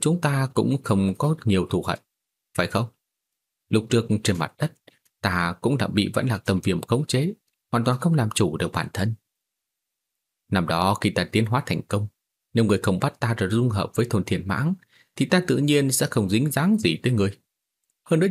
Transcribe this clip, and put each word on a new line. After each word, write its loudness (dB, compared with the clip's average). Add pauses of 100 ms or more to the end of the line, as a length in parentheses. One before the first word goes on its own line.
chúng 0
ta 0
cũng 0
không 2
có 0 (100)
nhiều 2
thù 0
hận, -4 (560)
phải 0
không? -2 (840)
Lúc 0
trước 2 (180)
trên 0
mặt -4
đất, -2 (480)
ta -2
cũng 0
đã -2
bị 0
Vẫn 0
Lạc -2
Tâm 0
Viêm -2
khống -2
chế, -2 (360)
hoàn 0
toàn 0
không 2
làm 2
chủ 0
được -2
bản -4
thân. -2 (1300)
Năm 0
đó 2
khi 0
ta -2
tiến 0
hóa -2
thành -4
công, -4 (480)
nếu 2
ngươi 4
không 0
bắt -2
ta 0
ra -2
dung 2
hợp -2
với 0
thôn 0
thiên -2
mãng, 0 (420)
thì 0
ta 2
tự 2
nhiên 2
sẽ 0
không 0
dính 2
dáng 2
gì 0
tới -2
ngươi. 0 (680)
Hơn 0
nữa 4